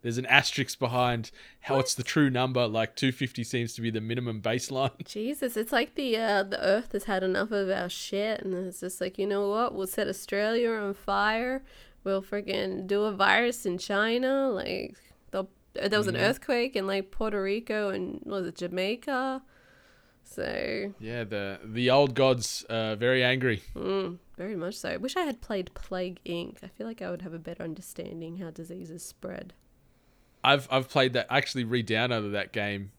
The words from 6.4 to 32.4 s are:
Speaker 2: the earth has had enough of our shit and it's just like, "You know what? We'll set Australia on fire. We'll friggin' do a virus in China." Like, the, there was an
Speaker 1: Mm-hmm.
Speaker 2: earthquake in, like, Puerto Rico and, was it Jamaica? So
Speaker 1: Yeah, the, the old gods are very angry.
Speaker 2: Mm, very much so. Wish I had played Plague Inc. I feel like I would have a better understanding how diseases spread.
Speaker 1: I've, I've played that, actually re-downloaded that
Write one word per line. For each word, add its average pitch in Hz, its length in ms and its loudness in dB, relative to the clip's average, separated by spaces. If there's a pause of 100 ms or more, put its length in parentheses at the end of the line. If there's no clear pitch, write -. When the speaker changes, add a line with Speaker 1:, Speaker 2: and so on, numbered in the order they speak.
Speaker 2:
the 196 220 -2
earth 208 280 2
has 202 100 -2
had 190 200 0
enough 196 280 0
of 196 180 0
our 185 200 0
shit 208 520 -2
and 190 120 -4
it's 180 260 -6
just 185 220 -6
like, 180 160 -4
"You 190 100 0
know 202 220 2
what? 220 260 0
We'll 190 120 -2
set 208 200 -2
Australia 214 640 0
on 208 220 -2
fire. 220 680 0 (420)
We'll 196 160 0
friggin' 190 680 -4
do 202 160 2
a 214 80 2
virus 202 540 4
in 180 120 0
China." 247 720 2
Like, - 460 -4 (360)
the, 190 120 -2 (300)
there 202 260 2
was 208 80 2
an 180 80 0
Speaker 1:
Mm-hmm. - 80 2
Speaker 2:
earthquake 247 540 2
in, 190 100 0
like, 196 240 -2
Puerto 208 320 -2
Rico 214 460 -2
and, 190 340 -4
was 190 240 -4
it 170 80 -8
Jamaica? 240 840 -2 (840)
So - 760 -4
Speaker 1:
Yeah, 117 240 -6
the, 98 400 -4
the 120 260 2
old 135 240 6
gods 131 560 4
are 110 260 0
very 127 280 4
angry. 123 400 4 (120)
Speaker 2:
Mm, 190 420 -2 (200)
very 202 180 -6
much 180 200 -4
so. - 220 -4
Wish 262 180 -4
I 370 60 0
had 285 200 -2
played 190 320 -4
Plague 185 520 -6
Inc. 170 380 -6
I 185 40 -14
feel 214 180 -10
like 226 160 -10
I 180 80 -6
would 175 120 -6
have 175 120 -10
a 165 60 -10
better 170 240 -10
understanding 165 720 -10
how 175 140 -8
diseases 170 520 -12
spread. - 500 -12 (880)
Speaker 1:
I've, 135 260 6
I've 131 200 2
played 131 240 4
that, 120 160 2
actually 131 340 2
re-downloaded 113 680 2
that 98 200 -2